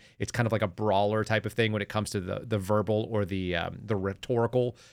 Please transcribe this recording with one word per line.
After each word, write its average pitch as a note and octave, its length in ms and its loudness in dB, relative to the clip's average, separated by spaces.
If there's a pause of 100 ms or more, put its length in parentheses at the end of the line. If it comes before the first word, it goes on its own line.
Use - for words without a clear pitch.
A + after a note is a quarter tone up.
(180)
It's A2+ 120 -6
kind A2+ 160 0
of G#2+ 60 0
like G#2+ 100 2
a G#2 60 2
brawler G#2 560 2
type A2 200 0
of G#2+ 80 -4
thing A2 200 2
when G#2 100 0
it G2+ 60 -8
comes G#2+ 220 -2
to G#2 100 -2
the, F#2+ 260 -4
the A2 120 0
verbal G#2+ 520 2
or G#2 160 0
the, F#2 300 -2
um, E2+ 280 -4
the G#2+ 120 -2
rhetorical A#2 800 0 (160)